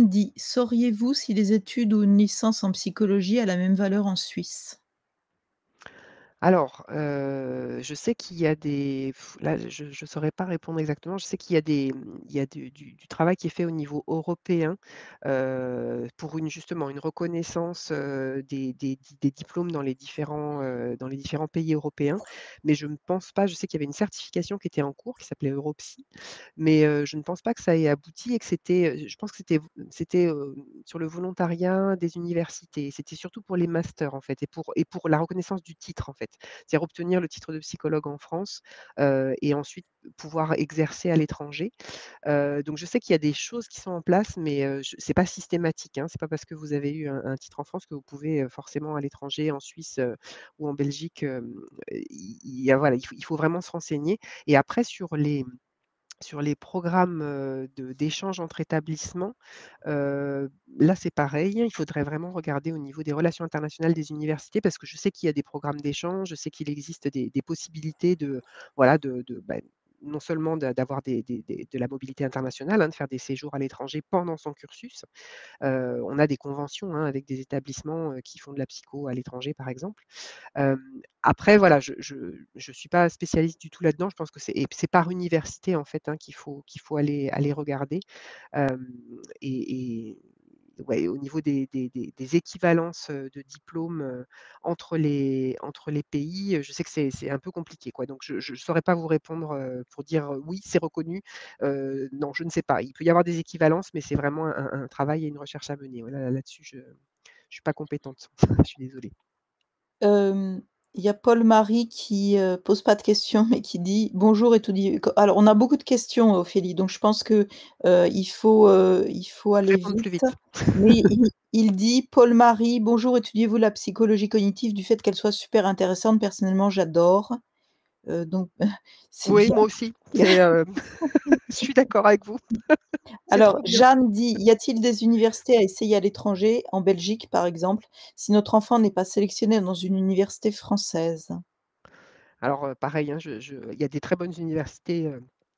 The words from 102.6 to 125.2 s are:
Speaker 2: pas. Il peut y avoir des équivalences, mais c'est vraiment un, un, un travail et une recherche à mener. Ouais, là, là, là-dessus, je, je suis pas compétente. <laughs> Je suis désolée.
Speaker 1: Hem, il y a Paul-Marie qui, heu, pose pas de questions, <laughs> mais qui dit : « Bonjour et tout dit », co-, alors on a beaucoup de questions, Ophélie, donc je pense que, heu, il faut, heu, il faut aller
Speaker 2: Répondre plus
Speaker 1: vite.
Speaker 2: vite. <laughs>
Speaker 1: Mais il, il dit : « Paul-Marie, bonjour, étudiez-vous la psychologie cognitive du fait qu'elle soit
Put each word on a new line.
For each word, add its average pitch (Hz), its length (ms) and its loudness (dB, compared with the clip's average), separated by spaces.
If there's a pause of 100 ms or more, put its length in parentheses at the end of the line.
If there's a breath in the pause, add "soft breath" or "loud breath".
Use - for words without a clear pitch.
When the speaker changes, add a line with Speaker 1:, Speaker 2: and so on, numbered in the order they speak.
Speaker 2:
pas. 127 200 0
Il 135 100 -12
peut - 120 -14
y 170 40 6
avoir 175 140 6
des 175 160 -2
équivalences, 165 540 2
mais 151 80 -6
c'est 147 140 -4
vraiment 143 320 -2
un, 156 40 -2 (220)
un, 135 100 -6
un 120 40 -10
travail 151 380 -2
et - 40 -6
une 147 100 -12
recherche 143 320 -14
à 143 60 -6
mener. 131 260 -14
Ouais, 120 80 -12
là, 139 100 -10
là, 127 100 -4
là-dessus, 135 320 -6
je, 139 160 -20
je - 760 -20
suis - 80 -20
pas 156 100 0
compétente. 147 640 -12
<laughs> - 280 6
Je - 40 -4
suis - 160 -18
désolée. 127 280 -16 (880)
Speaker 1:
Hem, 196 600 2 (320)
il 180 100 -8
y 202 60 4
a 202 40 2
Paul-Marie 226 760 6
qui, 202 480 0
heu, 185 260 2
pose 202 180 2
pas 208 140 6
de 208 60 -4
questions, 208 440 4
<laughs> 226 40 0
mais 240 120 4
qui - 180 -8
dit : « 196 340 0
Bonjour 220 420 6
et 214 60 6
tout 214 100 -4
dit », 196 300 2
co-, - 140 2
alors 202 220 8
on 208 100 10
a 214 60 10
beaucoup 247 240 6
de - 60 -10
questions, 233 520 4
Ophélie, 180 400 0
donc 185 140 0
je - 100 -10
pense 214 240 2
que, 208 240 4 (380 loud breath)
heu, 180 260 8
il 190 140 -2
faut, 214 440 6
heu, 185 400 6
il 180 160 -8
faut - 300 0
aller 196 240 6
Speaker 2:
Répondre 196 160 -4
plus 220 140 -2
Speaker 1:
vite. 180 160 0
Speaker 2:
vite. 262 80 0 (200)
<laughs> - 200 -6
Speaker 1:
Mais 220 360 8
il, 220 200 6 (240)
il 220 220 4
dit : « 240 360 4
Paul-Marie, 233 680 8
bonjour, 233 380 4
étudiez-vous 226 400 2
la 220 140 6
psychologie 208 580 2
cognitive 208 440 2
du 202 100 -4
fait 220 180 2
qu'elle 196 140 0
soit 208 160 0